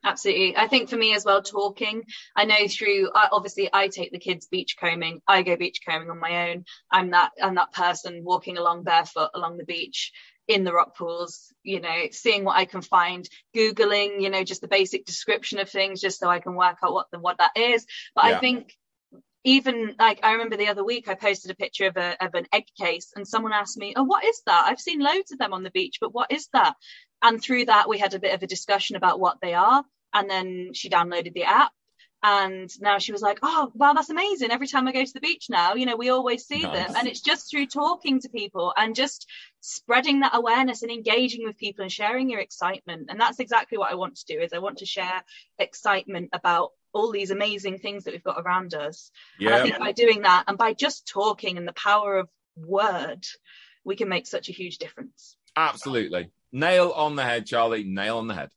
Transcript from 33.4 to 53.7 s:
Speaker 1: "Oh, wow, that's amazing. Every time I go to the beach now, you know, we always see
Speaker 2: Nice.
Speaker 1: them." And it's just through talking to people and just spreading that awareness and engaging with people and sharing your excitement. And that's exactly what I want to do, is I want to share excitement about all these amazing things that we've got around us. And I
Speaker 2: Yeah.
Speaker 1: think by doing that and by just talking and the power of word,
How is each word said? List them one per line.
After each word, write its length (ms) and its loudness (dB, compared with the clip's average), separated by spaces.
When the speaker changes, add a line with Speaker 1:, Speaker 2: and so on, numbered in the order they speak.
Speaker 1:
"Oh, 320 0
wow, 180 6
that's 180 2
amazing. 420 -2
Every 160 -4
time 200 0
I 60 -4
go 100 0
to 100 -6
the 60 -14
beach 300 -6
now, 240 2
you 120 -2
know, 120 -2
we 120 -4
always 360 0
see 180 -6
Speaker 2:
Nice. 240 -4
Speaker 1:
them." 80 -8
And 140 0
it's 100 -10
just 320 -2
through 160 -2
talking 540 0
to 80 -16
people 480 -4
and 180 0
just 320 -4
spreading 640 0
that 140 2
awareness 480 2
and 80 -8
engaging 540 0
with 120 -10
people 260 -10
and 80 -8
sharing 380 -2
your 100 -4
excitement. 680 -8
And 100 -10
that's 220 0
exactly 360 0
what 140 -2
I 40 -6
want 220 -6
to 80 -20
do, 60 -4
is 120 -4
I 60 -6
want 180 -8
to 80 -14
share 360 -6
excitement 720 -4
about 400 0
all 160 0
these 200 -4
amazing 480 -4
things 240 -12
that 100 -10
we've 100 -14
got 160 -6
around 360 -4
us. 340 -10
And 100 2
I 80 6
Speaker 2:
Yeah. 60 4
Speaker 1:
think 160 0
by 140 -4
doing 280 4
that 260 6
and 120 -4
by 140 2
just 340 -4
talking 500 -2
and 100 -10
the 60 -12
power 460 2
of 100 -6
word, 720 -4